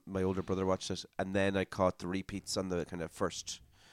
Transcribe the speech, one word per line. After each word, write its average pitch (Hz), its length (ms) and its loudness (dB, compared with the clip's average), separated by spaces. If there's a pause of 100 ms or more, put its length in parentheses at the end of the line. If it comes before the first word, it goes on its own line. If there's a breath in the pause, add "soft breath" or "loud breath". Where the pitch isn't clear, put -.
my 95 160 0
older 92 180 2
brother 95 240 0
watched 92 240 2
it, 92 140 -4 (160)
and 95 160 0
then 98 220 4
I 95 80 2
caught 92 340 2
the 90 80 -6
repeats 95 500 -4
on 95 120 0
the 87 160 0
kind 87 180 -6
of 80 80 -6
first - 480 -4 (340 soft breath)